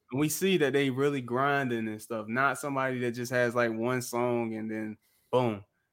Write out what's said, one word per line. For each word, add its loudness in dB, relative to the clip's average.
And -2
we 2
see 2
that 2
they 2
really 0
grinding 0
and -6
stuff, -6
not 0
somebody -2
that 0
just -6
has, 2
like, 4
one 0
song 0
and -6
then -6
boom, 2